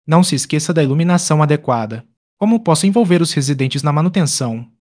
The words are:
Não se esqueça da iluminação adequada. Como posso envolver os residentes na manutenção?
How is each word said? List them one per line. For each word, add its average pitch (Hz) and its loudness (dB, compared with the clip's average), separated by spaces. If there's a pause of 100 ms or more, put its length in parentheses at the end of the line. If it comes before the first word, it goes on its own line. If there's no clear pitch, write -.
Não 165 4
se 170 -2
esqueça 151 -4
da 160 2
iluminação 156 0
adequada. 120 -2 (320)
Como 220 2
posso 175 2
envolver 190 2
os 165 0
residentes 135 -2
na 151 0
manutenção? 147 -2 (180)